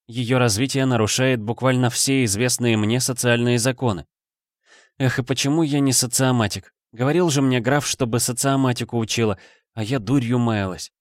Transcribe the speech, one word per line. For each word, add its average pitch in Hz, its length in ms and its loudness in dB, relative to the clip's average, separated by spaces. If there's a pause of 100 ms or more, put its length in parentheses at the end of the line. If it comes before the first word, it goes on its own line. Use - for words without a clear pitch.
Ее 120 320 -2
развитие 123 460 0
нарушает 127 580 2
буквально 127 480 0
все 131 340 0
известные 117 520 0
мне 107 240 0
социальные 120 580 0
законы. 117 480 -2 (920)
Эх, 131 200 0
и 123 60 -2
почему 143 400 0
я 143 160 0
не 135 120 2
социоматик? 120 800 0 (200)
Говорил 151 380 0
же 139 120 2
мне 131 160 2
граф, 127 260 0
чтобы 120 360 -2
социоматику 127 800 -2
учила, 110 400 0 (360)
а 113 80 -6
я 123 160 -2
дурью 123 400 0
маялась». 104 640 -2